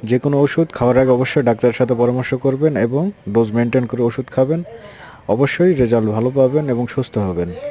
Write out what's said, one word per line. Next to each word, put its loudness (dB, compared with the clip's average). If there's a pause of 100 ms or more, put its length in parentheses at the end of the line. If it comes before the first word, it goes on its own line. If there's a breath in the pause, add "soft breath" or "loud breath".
(100)
যে 2
কোনো 0
ওষুধ 0 (100)
খাওয়ার 4
আগে 4
অবশ্যই 0
ডাক্তারের 2
সাথে 2
পরামর্শ 0
করবেন 0
এবং 0 (300)
ডোজ 2
মেইনটেইন 2
করে -2
ওষুধ -2 (100)
খাবেন। 0 (680 loud breath)
অবশ্যই 2
রেজাল্ট 2
ভালো 0
পাবেন 2
এবং -2 (100)
সুস্থ -6
হবেন। -2 (200)